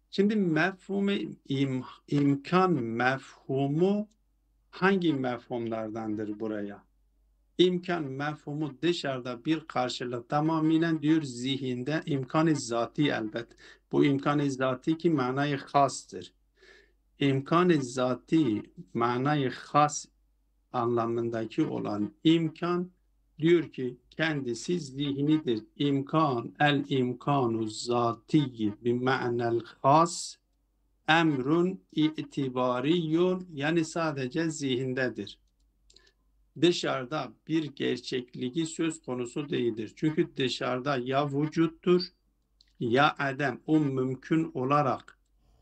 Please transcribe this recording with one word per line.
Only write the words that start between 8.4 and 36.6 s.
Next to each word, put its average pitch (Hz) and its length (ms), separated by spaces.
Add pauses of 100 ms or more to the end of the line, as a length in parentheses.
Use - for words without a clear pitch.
dışarıda 131 640
bir 160 140
karşılık 123 720
tamamen 160 720
diyor 156 220
zihinde 127 840
imkan-ı 156 500
zati 117 480
elbet. 117 440 (440)
Bu 143 140
imkan-ı 143 460
zati 131 460
ki 170 120
manayı 139 480
hastır. - 760 (840)
İmkan-ı 143 640
zati 127 880 (220)
manayı 127 580
has - 540 (680)
anlamındaki 117 920
olan 107 480 (100)
imkan 170 680 (480)
diyor 156 320
ki 123 260 (120)
kendisi 151 720
zihnidir. 139 840 (120)
İmkan, 139 840
el 143 300
imkanu 123 760
zati 117 1080 (100)
bi 120 100
ma'nel 120 680 (200)
has 160 540 (720)
emrun 160 720 (100)
itibariyun 156 1600
yani 156 320
sadece 156 640
zihindedir. 131 920 (1200)